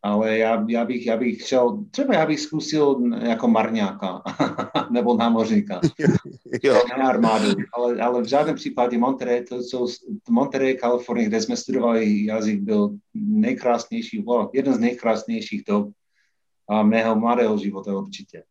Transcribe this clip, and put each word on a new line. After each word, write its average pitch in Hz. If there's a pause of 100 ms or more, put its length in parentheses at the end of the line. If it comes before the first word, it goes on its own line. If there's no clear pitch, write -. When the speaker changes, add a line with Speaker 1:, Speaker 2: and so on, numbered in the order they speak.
Speaker 1:
Ale 110
já, 110
já 117
bych, 117
já 113
bych 117
šel, 120
třeba 269
já 160
bych 151
zkusil 147 (220)
jako 117
marňáka 107
<laughs> -
nebo 120
námořníka. 110
Speaker 2:
<laughs> 156 (720)
Jo. 135 (240)
Speaker 1:
Ne 131
armádu, 113 (280)
ale, 120
ale 120
v 110
žádném 147
případě 123
Monterey, 123
to 120
jsou, 123 (440)
Monterey, 131
Kalifornie, 120
kde 110
jsme 117
studovali 113
jazyk, 107
byl 104 (180)
nejkrásnější, 113
well, 110
jeden 135
z 117
nejkrásnějších 113
dob 104 (840)
a 107
mého 110
mladého 113
života 98
určitě. 98